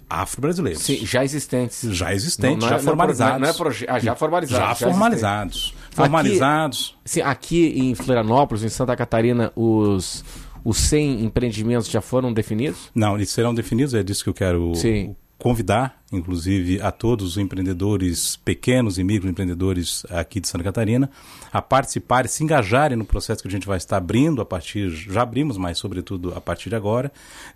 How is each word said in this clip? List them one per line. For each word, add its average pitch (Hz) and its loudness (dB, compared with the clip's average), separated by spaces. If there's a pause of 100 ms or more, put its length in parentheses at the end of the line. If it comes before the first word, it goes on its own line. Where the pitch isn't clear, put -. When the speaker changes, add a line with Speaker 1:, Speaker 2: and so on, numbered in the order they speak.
Speaker 1:
Afro-brasileiros. 117 -2
Speaker 2:
Sim, - -2
já 127 0
existentes. 135 -2 (120)
Speaker 1:
Já 85 -2
existentes, 113 0
Speaker 2:
Não, 117 2
não - -
Speaker 1:
já 117 4
Speaker 2:
é, - 2
não - 2
é 139 -2
Speaker 1:
formalizados. 147 2
Speaker 2:
proje-, 123 0
não 147 4
é 170 0
proje-, 131 -2
ah, 127 0
já 117 0
formalizados, 156 0
Speaker 1:
Já 113 2
Speaker 2:
já 117 2
existentes. 123 2
Speaker 1:
formalizados. 110 0 (100)
Speaker 2:
Aqui, - -18
Speaker 1:
Formalizados. 151 2
Speaker 2:
sim, - -2
aqui 160 2
em 131 2
Florianópolis, 120 2
em 113 -2
Santa 123 0
Catarina, 117 2
os, 107 2 (400)
os 113 0
cem 143 2
empreendimentos 113 0
já 113 0
foram 123 0
definidos? 113 -2
Speaker 1:
Não, 104 2
eles 101 -2
serão 120 0
definidos, 120 0
é 107 2
disso 98 -2
que 104 -2
eu 90 -2
quero 87 0
Speaker 2:
Sim. 101 0 (240)
Speaker 1:
convidar, 117 0 (120)
inclusive, 92 0
a 95 0
todos 107 -2
os 92 -4
empreendedores 92 -2
pequenos 113 0
e 92 0
microempreendedores 92 -2
aqui 85 -4
de - -6
Santa 87 -6
Catarina 117 0 (420)
a 101 -2
participarem, 131 0
se - -4
engajarem 135 2
no 110 -2
processo - -2
que - -12
a 92 -6
gente 95 -4
vai 98 -2
estar 98 -2
abrindo 117 2
a 98 -2
partir, 95 -4
já 95 -2
abrimos, 123 -2
mas 87 -4
sobretudo 90 -6
a 85 -8
partir 87 -6
de 113 -4
agora, 113 -2 (440)